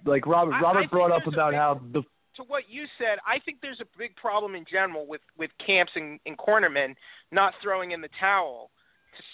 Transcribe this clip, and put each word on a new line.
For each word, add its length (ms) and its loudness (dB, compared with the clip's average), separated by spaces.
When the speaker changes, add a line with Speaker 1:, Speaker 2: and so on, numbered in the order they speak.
Speaker 1:
Like, 200 2
Robert, 280 4
Speaker 2:
I, 80 -2
Speaker 1:
Robert 160 4
Speaker 2:
I 60 4
think 80 -4
Speaker 1:
brought 200 4
up 120 2
Speaker 2:
there's 100 -4
a 20 -6
Speaker 1:
about 140 2
Speaker 2:
big 80 0
Speaker 1:
how 220 2
the 100 -2
Speaker 2:
To 80 -16
what 260 -6
you 160 -10
said, 300 0
I 120 0
think 220 -10
there's 200 -12
a 180 -16
big 180 -12
problem 380 -2
in 100 -12
general 420 -2
with, 140 -10
with 220 -6
camps 360 2
and, 300 -8
and 140 -12
cornermen 560 2
not 220 2
throwing 280 -4
in 100 -6
the 80 -12
towel 520 0
to 80 -20